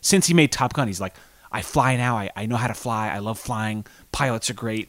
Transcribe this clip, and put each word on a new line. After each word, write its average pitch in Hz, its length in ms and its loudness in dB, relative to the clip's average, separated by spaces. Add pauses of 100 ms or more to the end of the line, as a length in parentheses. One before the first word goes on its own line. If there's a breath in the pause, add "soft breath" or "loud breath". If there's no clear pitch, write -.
since - 260 4
he 170 60 2
made 156 180 6
Top - 220 -2
Gun, 139 140 0
he's 95 140 -6
like, 95 140 -6 (360 loud breath)
I 110 100 -6
fly 131 360 2
now. 123 200 0
I, 98 180 -4
I 101 120 -6
know 120 80 -2
how 117 120 0
to 120 60 -2
fly. 110 360 -4
I 101 100 -2
love 107 200 -4
flying. 107 460 -4 (260 loud breath)
Pilots 123 380 -2
are 117 60 -6
great. 110 340 -4